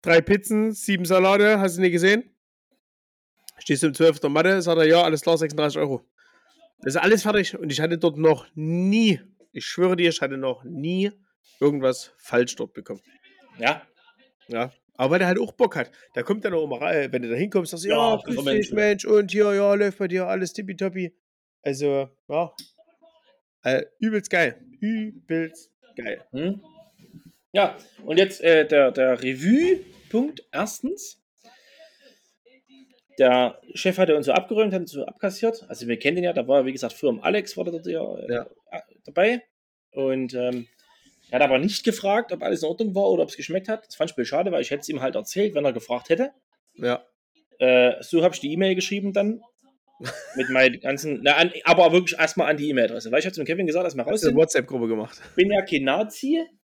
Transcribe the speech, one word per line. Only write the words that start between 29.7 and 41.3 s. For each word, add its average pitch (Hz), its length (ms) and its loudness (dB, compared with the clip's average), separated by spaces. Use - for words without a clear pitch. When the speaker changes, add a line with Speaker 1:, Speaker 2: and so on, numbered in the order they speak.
Speaker 2:
Erstens, 214 680 -8
der 127 420 4
Chef 185 240 -2
hatte 165 180 4
uns 143 100 -2
so 139 60 0
abgeräumt, 208 400 0
hat 185 80 -2
uns 170 120 -12
so 139 120 -8
abkassiert. 226 640 -6
Also - 200 -12
wir 117 100 -2
kennen 156 180 0
den 180 80 -2
ja, 175 80 0
da 131 160 -2
war, 135 160 4
wie 131 80 -4
gesagt, 127 220 -8
früher 139 160 -2
im 113 100 -4
Alex, - 360 -2
war 185 80 -6
der, 170 160 -8
der, 170 200 -6
äh, 120 40 -4
Speaker 1:
Ja. 120 140 -6
Speaker 2:
dabei. 214 380 0
Und, 131 420 -4
ähm, 123 340 -4